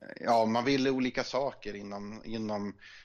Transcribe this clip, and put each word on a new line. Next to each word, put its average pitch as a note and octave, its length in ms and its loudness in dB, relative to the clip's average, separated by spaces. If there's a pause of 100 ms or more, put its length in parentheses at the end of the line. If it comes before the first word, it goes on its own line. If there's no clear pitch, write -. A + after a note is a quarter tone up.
(200)
ja, A2+ 260 4
man A#2 200 2
ville C3+ 240 4
olika C3 340 0
saker B2+ 520 -4
inom, G2+ 500 -10
inom G#2+ 500 -4 (280)